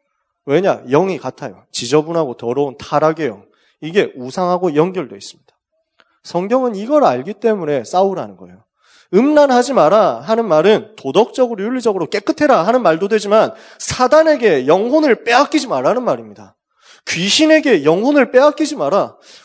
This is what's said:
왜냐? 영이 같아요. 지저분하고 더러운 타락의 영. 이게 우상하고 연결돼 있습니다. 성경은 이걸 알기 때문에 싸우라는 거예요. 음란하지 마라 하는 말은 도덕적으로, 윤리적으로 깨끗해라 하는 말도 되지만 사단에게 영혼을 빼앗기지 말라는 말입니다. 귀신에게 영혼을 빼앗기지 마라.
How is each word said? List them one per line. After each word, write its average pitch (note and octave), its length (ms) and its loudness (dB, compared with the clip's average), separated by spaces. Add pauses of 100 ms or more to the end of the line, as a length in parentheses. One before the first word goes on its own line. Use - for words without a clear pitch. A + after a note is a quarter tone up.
(460)
왜냐? D#3 380 0
영이 D#3 340 0
같아요. A#2+ 520 -12
지저분하고 D3+ 640 -2
더러운 B2+ 400 -4
타락의 D#3 520 -2
영. G2+ 180 -12 (340)
이게 E3 360 -2
우상하고 F3 580 -4
연결돼 D#3+ 420 -2
있습니다. - 340 -20 (720)
성경은 A3+ 520 -2
이걸 B3 300 0
알기 C#3+ 300 -2
때문에 D#3+ 500 -2
싸우라는 E3 520 -4
거예요. F#2 280 -20 (480)
음란하지 C4+ 600 2
마라 E3 480 2
하는 A3 260 -2
말은 E3 500 2
도덕적으로, G#3+ 680 -2
윤리적으로 A3 420 -4
깨끗해라 B3 600 0
하는 A#3+ 160 0
말도 F3 260 0
되지만 G3+ 440 0 (260)
사단에게 B3+ 880 2
영혼을 A#3+ 580 2
빼앗기지 C4 420 2
말라는 E3+ 360 -2
말입니다. A2 540 -8 (500)
귀신에게 C4 800 2
영혼을 A#3 460 2
빼앗기지 D4 460 2
마라. D3+ 400 -2 (280)